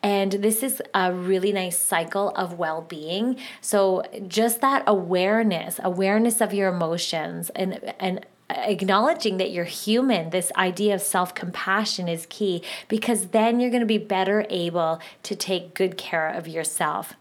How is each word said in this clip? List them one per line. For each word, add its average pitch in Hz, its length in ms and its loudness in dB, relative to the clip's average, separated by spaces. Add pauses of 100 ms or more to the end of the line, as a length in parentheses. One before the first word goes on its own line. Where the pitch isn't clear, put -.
And 196 300 2
this 214 280 2
is 262 180 -2 (140)
a 185 180 2
really 185 400 0
nice 185 240 -2
cycle 185 600 0
of 175 240 -4
well-being. 165 800 -4 (220)
So 196 420 2 (240)
just 226 340 2
that 277 240 2
awareness, 185 960 2
awareness 202 560 2
of 202 140 2
your 196 160 2
emotions 170 880 -2
and, - 440 -4
and 185 240 -2 (280)
acknowledging 202 880 2
that 185 120 0
you're 175 160 -2
human, 214 640 2
this 180 260 0
idea 190 380 2
of 180 80 0
self-compassion 185 1040 -2
is 165 220 -4
key, 180 320 -2 (260)
because 220 400 0
then 226 320 4
you're 247 120 2
gonna 233 160 2
be 214 100 2
better 202 540 2
able 170 480 0 (240)
to 202 120 -6
take 175 380 -4
good 190 240 0
care 160 320 -2
of 165 180 -6
yourself. 160 720 -4